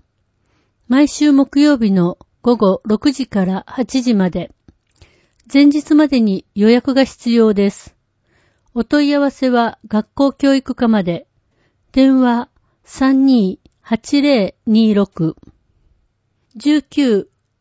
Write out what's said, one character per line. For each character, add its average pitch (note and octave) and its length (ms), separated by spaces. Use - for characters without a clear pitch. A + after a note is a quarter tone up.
毎 C4+ 200
週 D4 240
木 C#4 280
曜 D4 180
日 A3 140
の F3+ 260
午 A#3+ 140
後 G3 280
六 G#3+ 280
時 C4 160
か G3 180
ら F#3+ 220
八 C4 340
時 A#3+ 140
ま F#3 160
で。 F3 200
前 C#4+ 120
日 C#4+ 280
ま D4+ 140
で C4+ 120
に G3+ 260
予 G#3 160
約 B3 240
が C4+ 80
必 - 260
要 A3+ 240
で G3+ 160
す。 - 260
お A#3 100
問 D4 240
い C#4+ 60
合 C#4+ 60
わ C#4 100
せ C4 220
は A#3 260
学 G#3+ 280
校 C#4 180
教 C4+ 220
育 C4 180
課 A#3+ 140
ま A3 160
で。 E3+ 240
電 C4+ 280
話、 A#3+ 300
三 C4+ 440
二 A3+ 320
八 C4+ 400
零 C4 320
二 A3 300
六。 F3+ 400
十 C#4+ 240
九、 A#3+ 480